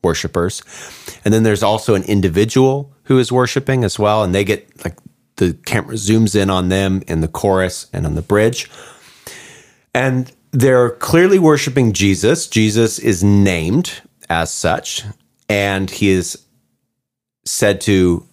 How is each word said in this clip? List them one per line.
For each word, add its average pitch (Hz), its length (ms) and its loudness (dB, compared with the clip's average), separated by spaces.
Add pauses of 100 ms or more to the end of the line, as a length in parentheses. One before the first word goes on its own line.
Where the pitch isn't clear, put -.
worshipers. - 580 -4 (640)
And 104 80 2
then 113 100 2
there's 107 200 2
also 110 320 0
an 95 100 -2
individual 110 880 0 (120)
who 131 140 2
is 123 140 0
worshiping 127 500 0
as 101 160 -2
well. 107 240 0
And 90 120 -2
they 98 100 0
get, - 400 -6
like, 82 140 -10 (380)
the 90 180 0 (100)
camera 110 300 -4
zooms 107 420 2
in 98 140 2
on 90 180 0
them 95 400 0
in 80 140 -2
the 80 40 -2
chorus 92 680 -2
and 90 120 -6
on 76 120 -4
the 80 60 -6
bridge. 107 480 0 (1200)
And 127 360 -2 (200)
they're 123 400 4
clearly 185 480 2
worshiping 143 560 2
Jesus. 101 520 0
Jesus 110 520 0
is 95 260 0
named 98 760 0 (260)
as 82 240 -2
such, - 520 -4 (440)
and 101 420 -2
he 101 200 0
is 92 300 -2 (1080)
said 101 360 0
to 90 500 2